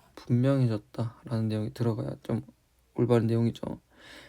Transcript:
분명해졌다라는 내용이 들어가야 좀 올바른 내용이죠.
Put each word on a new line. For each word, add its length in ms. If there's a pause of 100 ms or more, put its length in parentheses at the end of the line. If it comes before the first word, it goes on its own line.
(160)
분명해졌다라는 1300
내용이 260
들어가야 480
좀 220 (520)
올바른 320
내용이죠. 520 (500)